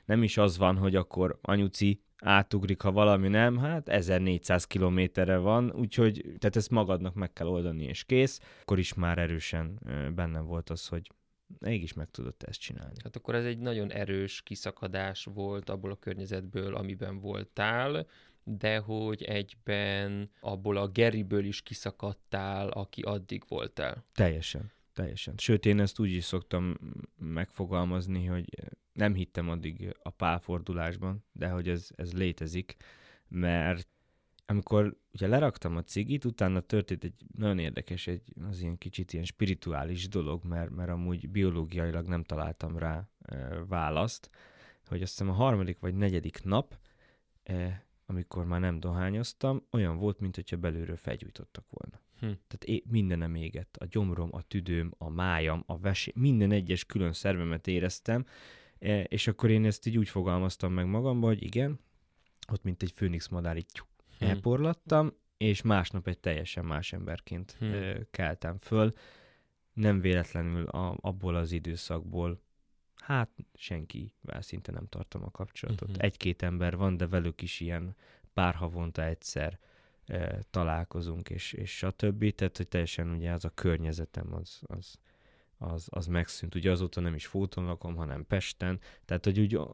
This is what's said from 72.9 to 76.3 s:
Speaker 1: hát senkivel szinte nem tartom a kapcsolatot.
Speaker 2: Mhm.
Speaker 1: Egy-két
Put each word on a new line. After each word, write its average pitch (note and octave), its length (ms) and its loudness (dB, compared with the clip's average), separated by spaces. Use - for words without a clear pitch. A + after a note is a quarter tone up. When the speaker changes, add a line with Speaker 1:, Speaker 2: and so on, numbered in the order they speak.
Speaker 1:
hát B2+ 340 -2
senkivel - 880 -10
szinte - 300 -10
nem E2 160 -8
tartom F2+ 360 -10
a G2+ 80 -10
kapcsolatot. - 580 -6
Speaker 2:
Mhm. F#2+ 100 -6
Speaker 1:
Egy-két F#2+ 420 0